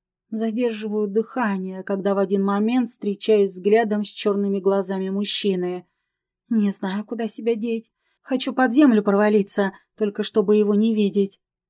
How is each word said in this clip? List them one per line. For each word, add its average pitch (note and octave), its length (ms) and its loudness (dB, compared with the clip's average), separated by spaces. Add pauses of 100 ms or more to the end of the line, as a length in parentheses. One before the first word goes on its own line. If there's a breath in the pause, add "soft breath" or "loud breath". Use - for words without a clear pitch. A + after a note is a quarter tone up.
(300)
Задерживаю G#3+ 800 -2
дыхание, G3 760 -4
когда G3 300 -2
в G3 60 0
один G3 240 0
момент A3 460 0
встречаюсь G3+ 600 0
взглядом G#3 520 0
с G3+ 40 -6
черными G3+ 520 -2
глазами F#3+ 500 -2
мужчины. F#3 760 -4 (640)
Не G#3 220 2
знаю, G3 340 -6
куда A3+ 220 -6
себя A3+ 280 -4
деть. A3+ 360 -6 (300)
Хочу C4 320 -4
под B3+ 200 2
землю B3 300 6
провалиться, G3+ 720 2 (220 loud breath)
только G#3 280 -2
чтобы G#3 320 2
его G#3 200 4
не A3 180 4
видеть. G3 480 0 (280)